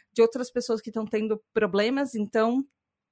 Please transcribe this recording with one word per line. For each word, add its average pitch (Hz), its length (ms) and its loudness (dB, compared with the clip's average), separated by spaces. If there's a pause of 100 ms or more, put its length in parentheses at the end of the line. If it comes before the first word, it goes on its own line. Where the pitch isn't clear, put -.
(140)
de - 80 2
outras 240 300 2
pessoas 233 300 -4
que 220 100 -14
tão 220 120 -6
tendo 214 380 -2 (100)
problemas, 220 600 0
então 226 500 0 (480)